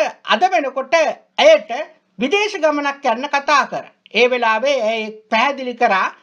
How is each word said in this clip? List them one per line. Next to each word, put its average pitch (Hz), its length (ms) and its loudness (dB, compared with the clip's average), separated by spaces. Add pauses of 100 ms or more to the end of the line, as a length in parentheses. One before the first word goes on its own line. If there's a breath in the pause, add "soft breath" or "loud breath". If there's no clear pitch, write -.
(240)
අද 214 220 0
වෙනකොට 269 480 -2
ඇයට 294 760 2 (480)
විදේශ 403 380 -2
ගමනක් 285 500 -2
යන්න 247 220 -2
කතා 277 360 0
කරා. - 280 -10 (160)
ඒ 233 200 2
වෙලාවේ 240 520 0
ඇය 220 240 -2 (220)
පැහැදිලි 247 480 -2
කරා 208 320 0 (160 soft breath)